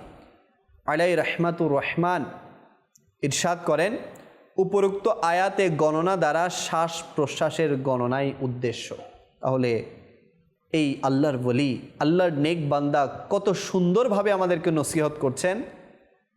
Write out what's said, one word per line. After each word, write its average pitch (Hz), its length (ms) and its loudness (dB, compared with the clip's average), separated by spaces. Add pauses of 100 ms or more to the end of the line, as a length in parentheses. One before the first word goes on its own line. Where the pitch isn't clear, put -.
(880)
আলাইহি 170 280 2
রাহমাতুর 165 580 0
রহমান 165 520 0 (960)
ইরশাদ 170 440 -2
করেন, 170 300 2 (600)
"উপরোক্ত 196 520 2
আয়াতে 190 600 2
গণনা 160 460 2
দ্বারা 165 340 2
শ্বাস 165 520 -4 (140)
প্রশ্বাসের 151 600 0
গণনাই 131 640 0
উদ্দেশ্য।" 123 560 -6 (440)
তাহলে 123 440 0 (880)
এই 147 300 0
আল্লাহর 135 440 2
ওলি, 123 320 2 (200)
আল্লাহর 170 340 4
নেক 151 360 0
বান্দা 143 640 0
কত 202 220 0
সুন্দরভাবে 202 800 2
আমাদেরকে 175 380 2
নসিহত 151 500 0
করছেন। 180 420 0 (760)